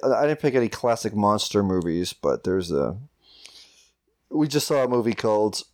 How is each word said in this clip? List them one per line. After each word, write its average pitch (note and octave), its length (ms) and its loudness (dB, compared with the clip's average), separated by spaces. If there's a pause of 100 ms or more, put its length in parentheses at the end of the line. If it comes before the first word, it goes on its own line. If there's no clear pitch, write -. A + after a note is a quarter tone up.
I C3 240 2
didn't D3+ 140 0
pick C#3+ 120 2
any A#2+ 160 2
classic A2+ 460 -2
monster G#2 480 2
movies, F2 500 0
but - 300 -2
there's F#2 280 -2
a, C#2+ 260 -2 (1300)
we D3+ 180 0
just C#3+ 200 -2
saw C#3 160 2
a B2 40 0
movie A#2+ 280 0
called G#2+ 480 0 (100)